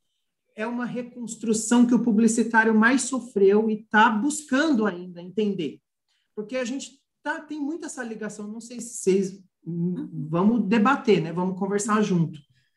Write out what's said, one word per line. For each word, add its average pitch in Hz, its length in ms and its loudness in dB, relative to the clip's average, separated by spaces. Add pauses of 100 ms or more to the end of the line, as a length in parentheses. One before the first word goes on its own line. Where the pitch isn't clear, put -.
(560)
é 214 100 -6
uma 240 180 -6
reconstrução 233 1000 0
que 247 80 2
o 208 80 2
publicitário 226 720 4
mais 226 280 4
sofreu 214 680 2
e 214 180 -6
tá 220 220 6
buscando 254 760 0
ainda 180 360 -8
entender. 185 580 -4 (540)
Porque 214 220 -8
a 254 80 -2
gente 262 340 -8 (240)
tá, 311 180 -6
tem 302 200 -12
muito 320 240 -6
essa 262 180 -10
ligação, 214 460 -10
não 220 120 -12
sei 240 200 -16
se - 160 -14
vocês, 190 420 0 (260)
vamos 175 1040 -2
debater, 226 540 2
né? 165 120 -4
Vamos 185 260 -4
conversar 208 440 0
junto. 170 380 0 (360)